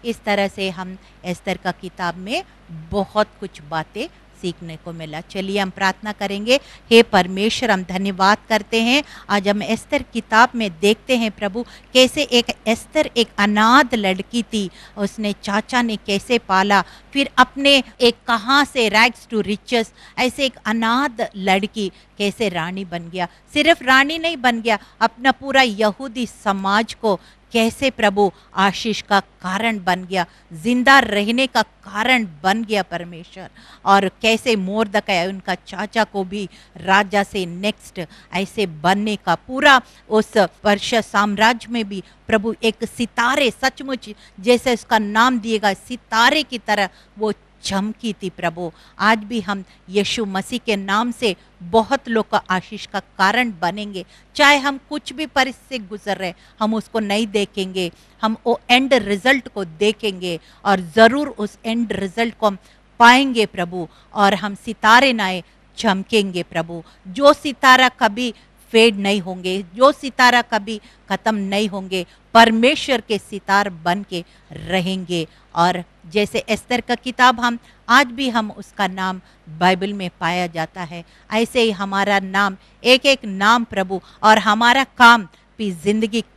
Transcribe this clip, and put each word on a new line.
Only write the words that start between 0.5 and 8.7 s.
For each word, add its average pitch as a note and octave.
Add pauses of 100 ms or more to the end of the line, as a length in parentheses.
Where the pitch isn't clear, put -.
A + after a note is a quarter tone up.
हम F#3 (280)
एस्तर F3+
का F3+
किताब F3
में A3 (280)
बहुत F#3+ (120)
कुछ F#3+
बातें D#3+ (340)
सीखने E3
को E3+
मिला। D#3+
चलिए G3
हम F#3+
प्रार्थना F#3+
करेंगे। G#3 (360)
हे A3+
परमेश्वर, G3+
हम F#3
धन्यवाद F#3+ (120)
करते A3